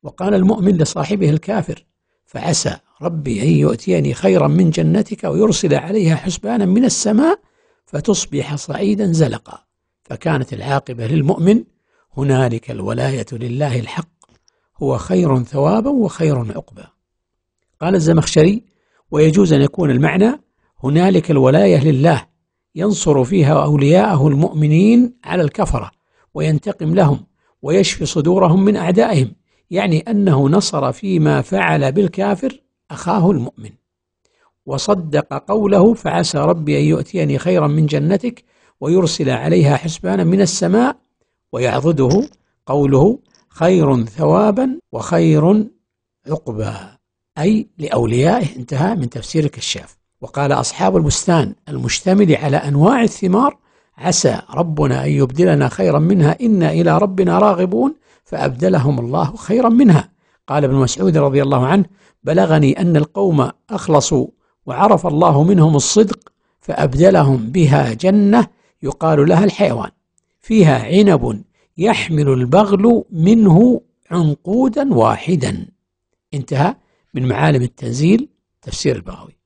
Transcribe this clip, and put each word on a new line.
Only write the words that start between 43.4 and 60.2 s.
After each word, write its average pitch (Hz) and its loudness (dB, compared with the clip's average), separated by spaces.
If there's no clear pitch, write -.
"خير 151 0
ثوابا 208 0
وخير 170 0
عقبا"، 107 -10
أي 208 0
لأوليائه. 139 -2
انتهى 143 -4
من 131 -4
تفسير 151 -6
الكشاف. - -8
وقال 139 -4
أصحاب 190 -2
البستان 165 0
المشتمل 156 0
على 147 -2
أنواع 151 2
الثمار: 226 0
"عسى 123 0
ربنا 147 -2
أن 147 -2
يبدلنا 139 0
خيرا 165 0
منها 160 2
إنا 190 2
إلى 165 2
ربنا 185 0
راغبون 208 0
فأبدلهم 139 -2
الله 135 -4
خيرا 240 -2
منها". 226 4